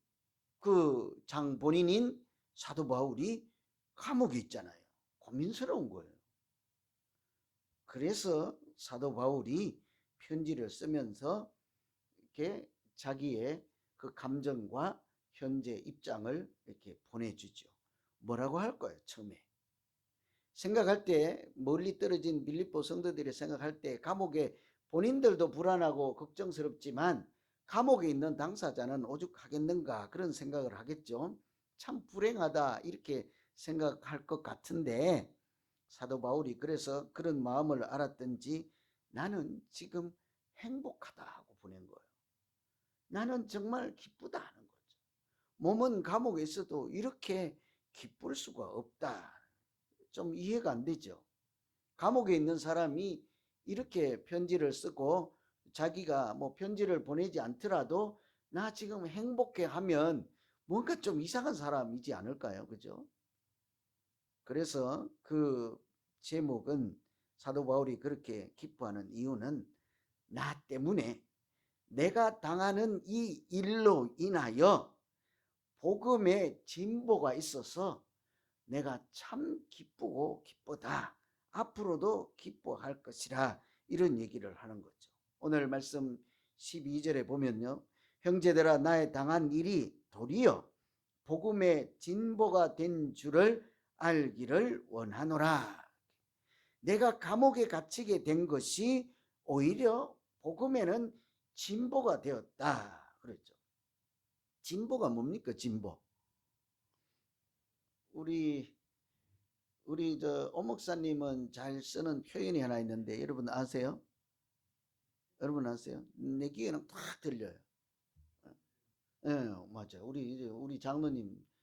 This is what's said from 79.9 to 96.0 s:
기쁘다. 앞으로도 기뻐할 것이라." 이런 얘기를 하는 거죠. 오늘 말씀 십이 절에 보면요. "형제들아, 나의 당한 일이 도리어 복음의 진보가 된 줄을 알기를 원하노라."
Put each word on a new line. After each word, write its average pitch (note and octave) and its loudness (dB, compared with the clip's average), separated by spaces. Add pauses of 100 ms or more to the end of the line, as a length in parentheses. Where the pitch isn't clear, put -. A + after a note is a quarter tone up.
기쁘다. - -8 (360)
앞으로도 G3+ -2
기뻐할 C#3 -10
것이라." B2+ -2 (260)
이런 E3 4
얘기를 G#2+ -8
하는 A2 -14
거죠. - -20 (300)
오늘 D3+ 2
말씀 C3+ -4 (340)
십이 D3 -6
절에 D3 2
보면요. B2+ 0 (380)
"형제들아, D#3+ 8
나의 D#3 4
당한 D3+ 2
일이 E3 2 (120)
도리어 C3 4 (560)
복음의 F3 4
진보가 G3 4
된 D#3+ -2
줄을 F#3+ 6 (280)
알기를 D3+ 2
원하노라." C#3 0 (1000)